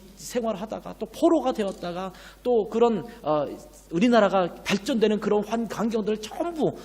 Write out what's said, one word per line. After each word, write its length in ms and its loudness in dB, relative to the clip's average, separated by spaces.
생활을 460 -6
하다가 400 -10
또 60 -6
포로가 460 2
되었다가 600 -6
또 240 2
그런, 360 2
어, 240 0
우리나라가 720 4
발전되는 560 2
그런 260 2
환-, 220 -4
광경들을 540 -2
전부 640 -2